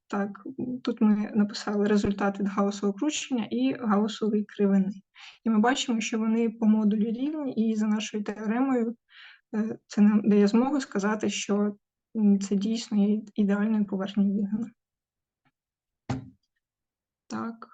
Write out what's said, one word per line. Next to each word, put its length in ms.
Так, 380
тут 180
ми 340
написали 520
результат 540
від 80
гаусового 500
кручення 520
і 300
гаусової 640
кривини. 480
І 60
ми 80
бачимо, 420
що 180
вони 320
по 160
модулю 380
рівні, 480
і 240
за 100
нашою 380
теоремою, 720
е, 320
це 140
нам 280
дає 180
змогу 340
сказати, 500
що, 460
м, 240
це 160
дійсно 520
є 120
ідеальною 520
поверхнею 460
Вігена. 380
Так. 480